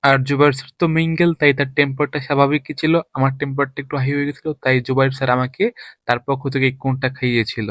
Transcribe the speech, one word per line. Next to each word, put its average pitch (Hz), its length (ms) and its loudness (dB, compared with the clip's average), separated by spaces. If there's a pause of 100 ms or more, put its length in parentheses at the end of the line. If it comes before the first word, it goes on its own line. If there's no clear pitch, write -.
আর 139 200 6
জুবাইর 143 280 4
স্যার - 240 -10
তো - 120 0
মিঙ্গেল, 165 460 2
তাই 147 200 2
তার 139 200 -2
টেম্পারটা 143 460 -2
স্বাভাবিকই 139 540 0
ছিল, 160 200 0 (200)
আমার 135 220 0
টেম্পারটা 139 440 -4
একটু 135 160 -8
হাই 135 160 0
হয়ে 143 160 -2
গেছিল, - 260 -10
তাই 131 260 0
জুবাইর 135 320 0
স্যার 135 180 -4
আমাকে 127 340 0 (400)
তার 120 160 0
পক্ষ 139 280 -4
থেকে 135 280 0
কোনটা 131 340 -4
খাইয়েছিল। 117 600 -2